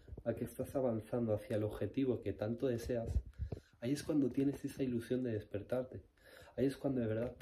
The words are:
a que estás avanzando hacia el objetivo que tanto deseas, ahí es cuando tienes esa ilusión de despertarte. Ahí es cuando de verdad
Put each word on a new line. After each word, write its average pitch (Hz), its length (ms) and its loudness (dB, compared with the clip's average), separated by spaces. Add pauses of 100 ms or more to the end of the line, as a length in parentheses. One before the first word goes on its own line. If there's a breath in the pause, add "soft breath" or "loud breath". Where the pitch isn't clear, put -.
(240 loud breath)
a - 100 0
que - 100 -4
estás - 320 -4
avanzando 117 600 2
hacia 107 220 0
el 104 60 2
objetivo 110 560 0
que 98 140 -2
tanto 117 320 0
deseas, 117 480 0 (640 loud breath)
ahí 120 120 -2
es 143 100 0
cuando 139 300 4
tienes 139 340 2
esa 139 160 -4
ilusión 127 400 0
de 120 120 0
despertarte. 110 680 -4 (560 loud breath)
Ahí 120 80 4
es 139 100 2
cuando 131 240 0
de 113 80 2
verdad 110 340 0